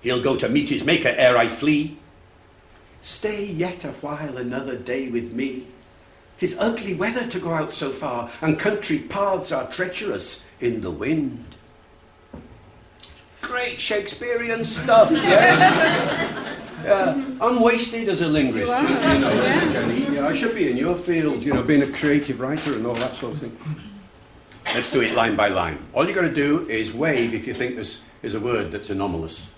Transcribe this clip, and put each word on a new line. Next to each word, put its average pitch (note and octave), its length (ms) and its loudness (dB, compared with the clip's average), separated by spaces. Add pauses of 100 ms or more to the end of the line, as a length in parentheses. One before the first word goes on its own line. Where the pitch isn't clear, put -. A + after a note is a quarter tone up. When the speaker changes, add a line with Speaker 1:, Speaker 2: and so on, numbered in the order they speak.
Speaker 1:
He'll B2 200 0
go C3+ 140 2
to A2 140 -2
meet C#3+ 200 0
his D3 140 -2
maker D3 340 2
ere B2 200 6
I A#2+ 100 4
flee. D3+ 500 0 (1040)
Stay G#3 420 -6
yet F3+ 400 -6
a C3+ 160 -8
while D3 360 -8
another B2+ 380 -6
day B2+ 340 -6
with A#2 240 -4
me. C3 340 -6 (720)
'Tis - 200 -2
ugly G#3+ 360 -2
weather A#3 340 -4
to F3+ 100 -6
go E3 140 -4
out D#3 200 -4
so C#3 200 -6
far, A#2+ 380 -6 (100)
and D#3 180 2
country G3+ 400 0
paths F#3+ 540 -2
are C3 180 -4
treacherous F3+ 680 -6 (200)
in A#2+ 200 -2
the F#2 100 -6
wind." B2 640 -4 (1900)
Great B3 380 -4
Shakespearean A#3 840 -2
stuff, - 480 6
yes? - 1500 4 (180)
Yeah, F#3+ 320 2 (260)
I'm A#3+ 200 2
wasted A#3 500 2
as E3 100 0
a E3+ 60 2
linguist, C#3 400 2
Speaker 2:
You A#3+ 80 0
are. C4 80 2
Speaker 1:
you D4 360 2
know, C4+ 140 2
Speaker 2:
Yeah. C4 400 2
Speaker 1:
Jenny. C#3 420 0
Yeah, C#3+ 120 0
I D#3 80 0
should A#3 200 -2
be E3 160 0
in A#2+ 60 0
your E3 180 0
field, D#3 480 0
you C#3 120 0
know, B2 80 2
being C#3 200 4
a C3+ 40 2
creative C#3+ 540 0
writer D3 340 -4
and A2+ 120 -4
all A#2+ 100 -2
that A#2+ 200 -4
sort D#3+ 160 -8
of D3 80 -8
thing. A#2 160 -10 (1160)
Let's A#2+ 160 -2
do C3+ 100 2
it A2+ 140 0
line A2+ 200 2
by G#2 140 4
line. E2+ 300 -2 (160)
All D3 120 2
you F#3+ 80 -4
gotta F3+ 140 2
do D3 400 0
is A2 240 -4
wave A#2+ 400 0
if A2 140 -6
you B2 80 -6
think B2 220 -4
this - 240 -10 (220)
is G#2+ 120 -8
a A2 60 -4
word A2 300 -2
that's G#2 200 -10
anomalous. E2+ 560 -6 (100)